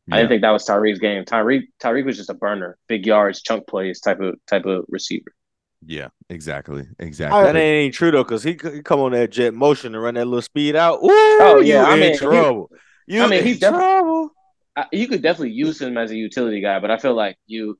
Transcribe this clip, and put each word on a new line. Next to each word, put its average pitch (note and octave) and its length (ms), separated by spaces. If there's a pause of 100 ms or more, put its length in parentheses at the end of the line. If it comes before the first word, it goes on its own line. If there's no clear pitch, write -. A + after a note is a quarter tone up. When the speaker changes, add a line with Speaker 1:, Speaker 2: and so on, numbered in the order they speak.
(100)
Speaker 1:
I - 60
didn't A2+ 80
Speaker 2:
Yeah. A2+ 40
Speaker 1:
think A#2 140
that A2 80
was G#2+ 160
Tyreek's G#2 320
game. G2+ 260
Tyreek, A#2+ 400 (160)
Tyreek B2+ 260
was B2 100
just G2+ 140
a - 40
burner, F#2+ 440 (100)
big G#2 180
yards, G#2 360
chunk A2 240
plays F#2+ 340
type G2 200
of, F#2+ 140 (140)
type F#2+ 160
of F#2+ 240
receiver. - 440 (540)
Speaker 2:
Yeah, D2 220 (200)
exactly, D2 600 (100)
Speaker 3:
I - 60
Speaker 2:
exactly. D#2+ 380
Speaker 4:
That D#3 120
ain't D3+ 400
true E3+ 160
though, C3+ 140
'cause A2+ 180
he D#3+ 160
c-, D#3 180
he D3 60
come D3 160
on C3 140
that A#2+ 180
jet A#2 240
motion C3 400
and A2 80
run A#2+ 120
that A#2+ 100
little B2 180
speed D3 320
out. E3 300
Ooh, - 40
Speaker 1:
Oh, G#4+ 540
yeah, - 220
Speaker 4:
you - 80
Speaker 1:
I - 20
Speaker 4:
in - 60
Speaker 1:
mean, - 120
he, C#3+ 60
Speaker 4:
trouble. C#3 520 (360)
You G#3+ 160
Speaker 1:
I - 60
mean, - 120
Speaker 4:
in - 60
Speaker 1:
he's A3+ 140
def- - 100
Speaker 4:
trouble. F4 600 (440)
Speaker 1:
I, C#3+ 160
you G#3 160
could G#3+ 160
definitely D#3 300
use D3+ 280
him B2 160
as A2+ 140
a A2 60
utility A2 440
guy, G2 200
but G#2 100
I A2+ 80
feel B2+ 160
like G#2 220 (100)
you, G#2+ 340